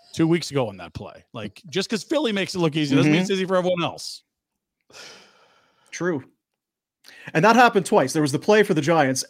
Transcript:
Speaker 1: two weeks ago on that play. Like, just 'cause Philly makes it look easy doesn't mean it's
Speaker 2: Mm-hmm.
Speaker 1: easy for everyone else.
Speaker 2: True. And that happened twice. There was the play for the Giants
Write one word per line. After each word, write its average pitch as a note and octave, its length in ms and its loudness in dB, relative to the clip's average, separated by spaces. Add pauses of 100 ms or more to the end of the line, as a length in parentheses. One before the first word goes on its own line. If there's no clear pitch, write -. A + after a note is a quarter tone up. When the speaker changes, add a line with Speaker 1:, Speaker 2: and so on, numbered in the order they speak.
(140)
Speaker 1:
two E3 140 0
weeks E3 240 -2
ago C3 160 -2
on G2 100 -14
that E2+ 160 -16
play. F#2+ 380 -18
Like, G#2+ 360 -12
just A#3 220 -6
'cause G#3 140 -4
Philly B3+ 280 -2
makes G3 220 -4
it F#3 60 -8
look D#3 160 0
easy D3 200 -2
doesn't D3+ 140 4
mean D#3+ 120 4
it's F#3+ 80 -4
Speaker 2:
Mm-hmm. G3 40 -2
Speaker 1:
easy F#3+ 100 -2
for F#3 120 -2
everyone F3+ 260 0
else. - 400 -10 (1700)
Speaker 2:
True. E3 340 -4 (1120)
And D#3+ 100 2
that A3+ 120 6
happened A#3 300 4
twice. D3 260 2
There D#3 100 0
was C#3 100 0
the D3 60 -2
play G#3+ 240 4
for G3+ 120 2
the D3+ 60 0
Giants C3 500 2